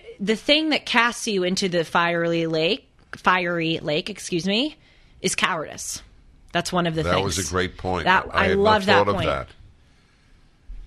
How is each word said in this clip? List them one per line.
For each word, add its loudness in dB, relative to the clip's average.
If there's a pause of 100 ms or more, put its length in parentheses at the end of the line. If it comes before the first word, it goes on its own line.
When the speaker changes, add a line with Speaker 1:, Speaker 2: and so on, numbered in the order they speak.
(200)
Speaker 1:
the 0
thing 2
that -2
casts 0
you 0
into 0
the 0
fiery 0
lake, 0 (300)
fiery 2
lake, -4
excuse -4
me, 0 (460)
is -4
cowardice. -4 (480)
That's -2
one 2
of 0
the 0
Speaker 2:
That 2
Speaker 1:
things. 0
Speaker 2:
was -4
a -8
great 0
point. -2
Speaker 1:
That, 2
Speaker 2:
I 0
Speaker 1:
I 2
Speaker 2:
had 2
Speaker 1:
love 4
Speaker 2:
no -
Speaker 1:
that 4
Speaker 2:
thought 2
of 2
Speaker 1:
point. -2
Speaker 2:
that. -2 (1400)